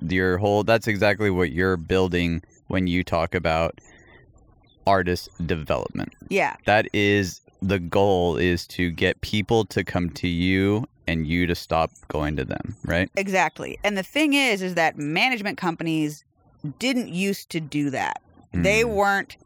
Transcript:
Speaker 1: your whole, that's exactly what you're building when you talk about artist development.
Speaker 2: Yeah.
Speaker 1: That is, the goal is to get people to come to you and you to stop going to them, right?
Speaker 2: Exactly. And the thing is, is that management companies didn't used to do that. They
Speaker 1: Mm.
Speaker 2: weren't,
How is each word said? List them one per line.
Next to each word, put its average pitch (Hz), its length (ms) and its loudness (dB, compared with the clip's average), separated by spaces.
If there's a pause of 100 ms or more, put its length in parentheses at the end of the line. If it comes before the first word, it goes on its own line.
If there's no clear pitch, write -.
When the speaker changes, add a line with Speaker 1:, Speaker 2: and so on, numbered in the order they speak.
Speaker 1:
your 92 380 0
whole, 104 260 2
that's 113 240 2
exactly 104 420 2
what 90 220 2
you're 92 240 2
building 87 680 0 (260)
when 92 180 0
you 90 180 0
talk 85 300 -2
about 82 460 0 (1040)
artist 90 420 2 (180)
development. 76 640 -4 (160)
Speaker 2:
Yeah. 170 280 -2 (100)
Speaker 1:
That 104 260 4
is, 101 480 2 (200)
the 98 180 0
goal 87 580 2
is 85 320 2
to 87 220 -2
get 85 300 0
people 107 460 0
to - 180 -4
come 87 260 -2
to - 180 -4
you 95 580 2 (200)
and 82 200 -2
you 87 200 2
to 85 80 0
stop 80 360 0 (180)
going 76 280 -2
to 69 80 -2
them, - 400 -8
right? 87 320 0
Speaker 2:
Exactly. 185 680 -2
And 208 120 0
the 190 60 -2
thing 285 320 0
is, 247 280 2
is 185 120 -4
that 160 240 0
management 202 600 -2
companies 160 680 -4 (540)
didn't 247 300 -2
used 190 420 -4
to 170 100 -4
do 147 300 -4
that. 95 300 -4 (320)
They 202 300 4
Speaker 1:
Mm. 233 120 -2
Speaker 2:
weren't, 196 520 0